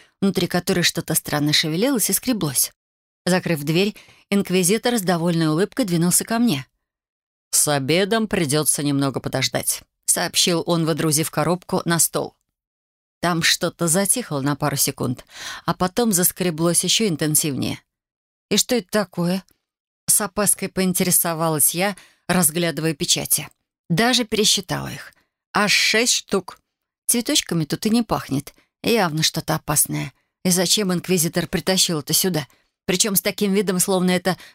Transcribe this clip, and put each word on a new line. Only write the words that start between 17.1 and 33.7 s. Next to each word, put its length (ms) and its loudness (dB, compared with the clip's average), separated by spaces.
«И 60 0
что 200 0
это 120 -4
такое?» 560 -2
С 140 2
опаской 480 -2
поинтересовалась 1040 0
я, 220 -2
разглядывая 680 0
печати. 540 -2
Даже 360 2
пересчитала 680 -2
их. 200 -14
Аж 200 2
шесть 400 2
штук. 480 -4
Цветочками 580 0
тут 220 -4
и 40 2
не 140 2
пахнет. 500 -4
Явно 400 2
что-то 320 -2
опасное. 560 -2
И 60 2
зачем 420 2
инквизитор 560 -2
притащил 520 0
это 120 -6
сюда? 340 0
Причём 320 0
с 60 0
таким 320 0
видом, 260 0